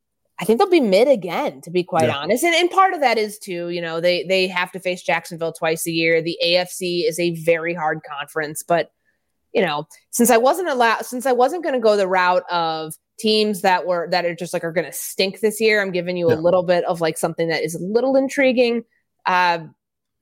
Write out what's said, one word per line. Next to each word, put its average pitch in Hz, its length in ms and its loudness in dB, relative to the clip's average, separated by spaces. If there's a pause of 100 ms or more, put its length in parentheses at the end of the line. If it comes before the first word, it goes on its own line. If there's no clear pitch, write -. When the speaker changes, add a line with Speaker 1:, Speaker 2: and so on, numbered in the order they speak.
(400)
Speaker 1:
I 175 60 -6
think 220 140 2
they'll 392 100 2
be 349 100 6
mid 220 280 4
again, 185 540 -2
to 170 100 -16
be 180 120 0
quite 165 240 0
Speaker 2:
Yeah. 151 100 0
Speaker 1:
honest. 190 260 -2
And, 339 120 2
and 349 140 2
part 370 240 4
of 330 80 -4
that 233 160 2
is, 214 220 -4
too, 175 300 -8
you 175 120 -6
know, 165 180 -6
they, 175 240 2
they 185 240 0
have 180 260 -4
to 190 60 -10
face 180 240 -4
Jacksonville 165 500 -4
twice 165 340 -4
a 170 40 -4
year. 165 300 2
The 165 220 -6
A 170 140 2
F 180 120 0
C 175 320 -4
is 165 180 -2
a 175 240 0
very 165 300 0
hard 160 260 -4 (100)
conference, 147 540 -8
but, 170 280 -2 (640)
you 190 120 2
know, 151 220 -4 (240)
since 233 180 2
I 240 80 6
wasn't 320 320 2
allowed, 233 360 0
since 247 200 -8
I 269 60 2
wasn't 277 320 2
gonna 277 160 -2
go 214 180 4
the 196 100 2
route 180 440 2
of 160 420 -2 (260)
teams 214 420 0
that 180 260 2
were, 175 240 -2
that 175 140 0
are 170 100 -2
just, 170 180 -10
like, 175 100 -2
are 165 80 -4
gonna 156 220 -4
stink - 460 -4
this 214 200 0
year, 214 220 2
I'm 196 100 -4
giving 180 260 -4
you 170 120 0
a 160 60 4
Speaker 2:
Yeah. 156 40 -6
Speaker 1:
little 175 240 4
bit 175 220 2
of, 170 160 -2
like, 160 160 -2
something 165 300 -2
that 156 160 0
is 160 100 -4
a 165 60 -8
little 233 360 0
intriguing. 254 680 2 (420)
Uh, 175 400 2 (560)